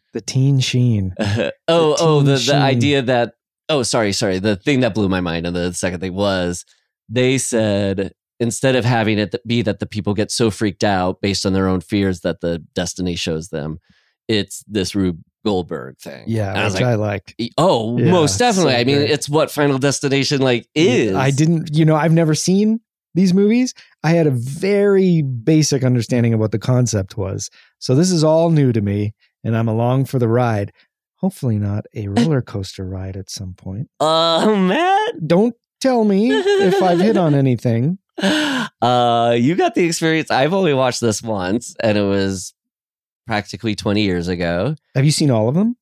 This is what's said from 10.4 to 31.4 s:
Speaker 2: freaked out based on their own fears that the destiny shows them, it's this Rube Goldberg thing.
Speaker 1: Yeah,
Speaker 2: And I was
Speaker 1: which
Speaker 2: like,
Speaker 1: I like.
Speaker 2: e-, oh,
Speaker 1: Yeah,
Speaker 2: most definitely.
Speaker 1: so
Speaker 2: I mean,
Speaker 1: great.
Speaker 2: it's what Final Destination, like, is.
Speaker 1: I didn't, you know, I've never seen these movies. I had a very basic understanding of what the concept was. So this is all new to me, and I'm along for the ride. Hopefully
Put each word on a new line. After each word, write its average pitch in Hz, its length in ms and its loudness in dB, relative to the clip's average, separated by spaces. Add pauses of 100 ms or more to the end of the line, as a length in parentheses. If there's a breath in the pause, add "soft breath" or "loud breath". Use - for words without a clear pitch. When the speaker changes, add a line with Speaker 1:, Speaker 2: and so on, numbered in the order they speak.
Speaker 2:
freaked 104 320 -4
out 92 380 0
based 101 240 -2
on 95 80 0
their 95 140 0
own 92 140 0
fears 98 400 -2
that 85 200 -4
the 85 180 -4 (160)
destiny 90 400 -6
shows 82 340 -6
them, 78 300 -8 (480)
it's 101 400 -4
this 98 280 -4
Rube 90 240 -2 (240)
Goldberg 82 540 -4
thing. 67 300 -18
Speaker 1:
Yeah, 107 240 -4
Speaker 2:
And 98 80 -4
I 98 60 -2
was 101 80 -2
Speaker 1:
which 92 80 -2
Speaker 2:
like, 123 100 0
Speaker 1:
I 117 40 0
like. 104 440 -6
Speaker 2:
e-, 117 180 -6
oh, 120 400 0
Speaker 1:
Yeah, 165 140 2
Speaker 2:
most 151 260 2
definitely. 190 360 2
Speaker 1:
so 120 60 2
Speaker 2:
I 120 40 2
mean, 139 140 2
Speaker 1:
great. 143 120 0
Speaker 2:
it's 147 180 -2
what 143 240 0
Final 143 280 0
Destination, 135 640 0
like, 123 340 0
is. 156 400 2
Speaker 1:
I 135 160 2
didn't, 156 440 0
you 160 100 4
know, 156 100 4
I've 160 180 2
never 160 220 2
seen 214 440 0 (340)
these 180 200 2
movies. 220 400 2 (300 loud breath)
I 156 80 2
had 165 160 4
a 143 40 2
very 185 920 2
basic 135 640 0
understanding 120 500 2
of 110 60 0
what 107 140 0
the 110 60 -4
concept 117 580 0
was. 101 320 -8 (300 soft breath)
So - 160 -2
this 180 160 2
is 160 120 2
all 160 280 4
new 143 200 4
to 110 100 0
me, 101 320 -2 (300)
and 113 140 -2
I'm 113 100 0
along 120 380 0
for 135 120 -4
the 120 120 0
ride. 113 420 0 (460 soft breath)
Hopefully 135 420 -4